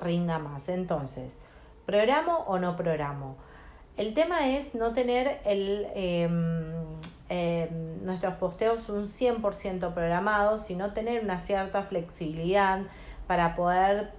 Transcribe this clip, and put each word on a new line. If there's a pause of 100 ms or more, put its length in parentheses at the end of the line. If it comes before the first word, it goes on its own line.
rinda
más.
Entonces, (480)
¿programo
o
no
programo? (600)
El
tema
es
no
tener
el,
em, (560)
em, (160)
nuestros
posteos
un
cien
por
ciento
programados,
sino
tener
una
cierta
flexibilidad (480)
para
poder